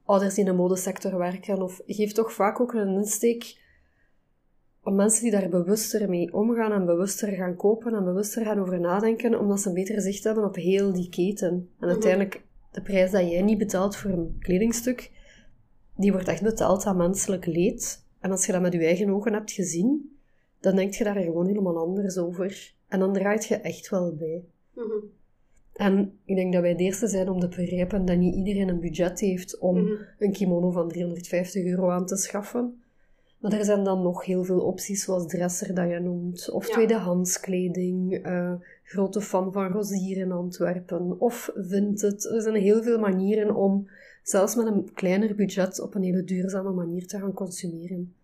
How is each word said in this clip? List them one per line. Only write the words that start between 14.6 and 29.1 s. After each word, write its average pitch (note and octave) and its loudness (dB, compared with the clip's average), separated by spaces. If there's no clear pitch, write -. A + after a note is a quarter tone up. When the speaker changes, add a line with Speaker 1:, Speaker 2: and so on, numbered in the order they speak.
Speaker 1:
die G3 4
wordt F#3 0
echt - -2
betaald G3 2
aan G3 2
menselijk F3+ 0
leed. - -2
En F#3+ -2
als F#3 0
je G#3 -2
dat F3+ 2
met F3+ 2
je E3 2
eigen F#3 4
ogen G3+ 0
hebt G#3+ -4
gezien, F#3+ -2
dan F#3+ 2
denk G3 0
je - -2
daar G3+ 0
gewoon E3+ 0
helemaal F#3+ 0
anders F#3 -2
over. F3+ -6
En F#3+ -2
dan F#3+ 2
draait G3+ 0
je A#3 0
echt - -8
wel F3+ -2
bij. D#3+ -6
Speaker 2:
Mhm. A3 -6
Speaker 1:
En G3 2
ik F#3+ -2
denk F#3 2
dat F3+ 4
wij F3 4
de F3 2
eerste G3 0
zijn F#3+ 0
om F#3 0
te F3 0
begrijpen F3+ -2
dat F3 4
niet F3+ 4
iedereen G3 0
een F3+ 0
budget E3+ -2